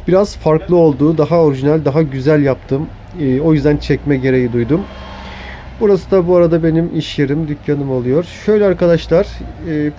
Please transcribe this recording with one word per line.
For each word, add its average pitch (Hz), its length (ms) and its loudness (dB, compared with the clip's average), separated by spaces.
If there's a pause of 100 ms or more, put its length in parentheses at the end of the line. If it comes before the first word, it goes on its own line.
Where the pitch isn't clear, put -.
Biraz 190 280 2
farklı 160 400 0
oldu, 156 420 4
daha 156 180 2
orijinal, 147 480 2
daha 143 180 2
güzel 143 400 0
yaptım. 143 440 -2 (340)
Ee, 131 200 0
o 160 140 2
yüzden 147 220 2
çekme 143 400 -2
gereği 127 360 0
duydum. 123 280 0 (1000)
Burası 202 300 0
da 180 180 2
bu 180 80 4
arada 170 260 4
benim 165 360 0
iş - 200 -6
yerim, 147 300 -2
dükkanım 143 420 -4
oluyor. 127 340 0 (220)
Şöyle 208 180 4
arkadaşlar, 175 640 2 (440)
e, 151 280 -2